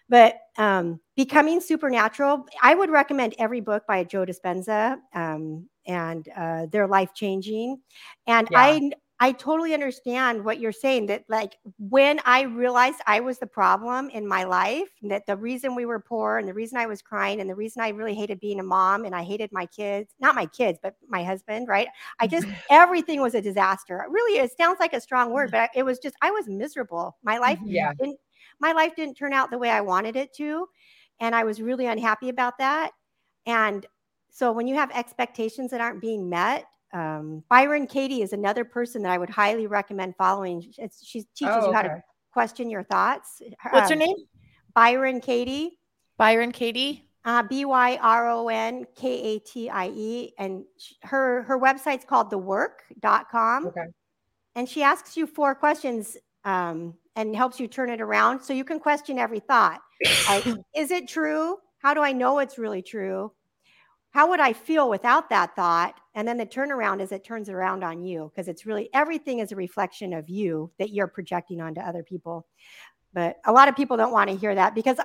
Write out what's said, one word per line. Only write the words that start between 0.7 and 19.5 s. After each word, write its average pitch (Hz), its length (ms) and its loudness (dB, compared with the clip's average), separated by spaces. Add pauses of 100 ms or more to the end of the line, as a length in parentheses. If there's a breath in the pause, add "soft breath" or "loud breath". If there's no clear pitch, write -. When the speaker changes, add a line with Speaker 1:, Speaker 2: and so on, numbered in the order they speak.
Speaker 1:
Becoming 302 460 2
Supernatural, 277 840 0 (160)
I 269 140 8
would 370 160 2
recommend 277 480 2
every 233 220 -2
book 214 260 -2
by 190 160 0
Joe 185 220 -4
Dispenza, 196 720 -4 (180)
um, 160 540 -8 (180)
and, 165 480 -6
uh, 165 360 -6
they're 202 160 2
life-changing. 202 920 -2 (460 loud breath)
And 233 220 4
Speaker 2:
Yeah. 269 300 8
Speaker 1:
I, 277 120 -2 (280)
I 254 140 6
totally 320 400 -2
understand 254 720 -2
what 220 140 -4
you're 226 140 -4
saying, 247 340 0
that, 220 220 -4
like, 220 280 -4 (220)
when 269 460 4
I 254 180 6
realized 247 640 2
I 214 140 4
was 254 180 -4
the 226 80 -10
problem 226 640 0
in 214 160 -8
my 185 180 0
life, 196 440 -2 (120)
and 208 100 -8
that 208 160 -6
the 202 100 -4
reason 247 380 -6
we 247 100 -4
were 226 160 -4
poor 214 380 -2
and 202 80 -6
the 185 60 -8
reason 226 240 -8
I 233 100 -2
was 208 140 -10
crying 202 400 -4
and 190 80 -6
the 185 60 -8
reason 226 260 -8
I 220 80 -2
really 214 260 -6
hated 208 260 -6
being 202 180 -6
a 185 40 -6
mom 190 420 2
and 185 100 -8
I 170 80 -6
hated 208 300 -8